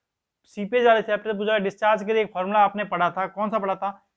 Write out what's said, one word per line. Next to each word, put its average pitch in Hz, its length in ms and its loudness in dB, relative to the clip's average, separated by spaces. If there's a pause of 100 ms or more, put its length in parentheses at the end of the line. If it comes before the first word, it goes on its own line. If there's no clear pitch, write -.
(440)
सीपेज 220 420 -2
वाले 226 160 6
चैप्टर 208 300 -4
से 202 60 -6
पूछा 208 120 -2
गया। 220 80 2
डिस्चार्ज 202 460 0
के 214 80 -2
लिए 220 100 2
एक 202 100 -8
फॉर्मूला 185 260 -2
आपने 202 260 2
पढ़ा 175 260 0
था, 185 160 -4
कौन 196 240 -4
सा 220 80 -2
पढ़ा 196 160 -2
था? 190 160 -6 (260)